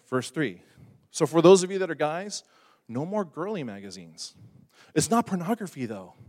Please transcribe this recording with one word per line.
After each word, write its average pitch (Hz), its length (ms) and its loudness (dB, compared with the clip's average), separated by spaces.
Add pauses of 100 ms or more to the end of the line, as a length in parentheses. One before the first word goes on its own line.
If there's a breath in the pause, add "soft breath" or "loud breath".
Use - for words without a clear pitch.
verse 127 220 -4
three. 110 320 -6 (520 soft breath)
So 156 120 2
for 160 160 4
those 180 200 10
of 185 80 -6
you 196 100 -4
that 180 100 -4
are 160 40 -4
guys, 160 480 -6 (460 soft breath)
no 120 160 -6
more 202 180 -4
girly 175 400 -8
magazines. 98 720 -14 (600 soft breath)
It's 156 160 0
not 226 160 2
pornography, 175 580 -6
though. 98 300 -10 (140)